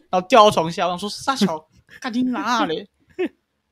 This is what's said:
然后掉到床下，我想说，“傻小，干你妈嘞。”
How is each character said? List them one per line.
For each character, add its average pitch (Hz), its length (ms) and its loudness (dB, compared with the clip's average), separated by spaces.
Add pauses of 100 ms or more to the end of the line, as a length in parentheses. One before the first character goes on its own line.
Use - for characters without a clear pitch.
(100)
然 185 100 0
后 - 80 -
掉 226 160 8
到 214 60 6
床 165 200 -2
下， 180 140 -4
我 175 60 -2
想 175 80 -6
说 196 100 -8
，“傻 - 260 -6
小， 175 320 -2 (320)
干 254 140 -10
你 247 100 -2
妈 233 440 -2
嘞。” 170 200 -6 (840)